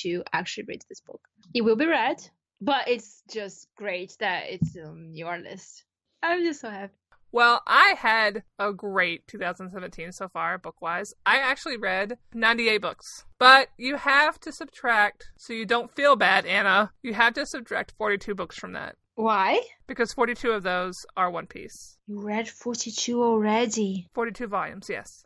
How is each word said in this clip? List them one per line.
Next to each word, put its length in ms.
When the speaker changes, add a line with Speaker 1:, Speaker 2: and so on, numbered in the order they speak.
Speaker 1:
to 300
actually 320
read 240
this 120
book. 200
It 80
will 140
be 100
read, 300
but 280
it's 420
just 460
great 420
that 300
it's 280
on 380
your 240
list. 460
I'm 200
just 180
so 100
happy. 240
Speaker 2:
Well, 320
I 320
had 460
a 140
great 560
two 100
thousand 320
seventeen 400
so 180
far, 300
book-wise. 540
I 120
actually 400
read 420
ninety-eight 480
books. 420
But 300
you 180
have 440
to 120
subtract, 760
so 160
you 120
don't 300
feel 220
bad, 280
Anna, 460
you 120
have 200
to 120
subtract 500
forty-two 380
books 240
from 140
that. 240
Speaker 1:
Why? 460
Speaker 2:
Because 260
forty-two 380
of 140
those 300
are 140
One 160
Piece. 520
Speaker 1:
You 120
read 280
forty-two 760
already? 880
Speaker 2:
Forty-two 360
volumes, 400
yes. 380